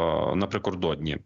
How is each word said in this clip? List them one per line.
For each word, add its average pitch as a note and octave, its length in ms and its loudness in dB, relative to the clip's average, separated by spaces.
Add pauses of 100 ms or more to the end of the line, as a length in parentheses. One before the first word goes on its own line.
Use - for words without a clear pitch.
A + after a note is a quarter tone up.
(340)
е, - 20 0
на G2 120 2
прикордонні. E2 800 -2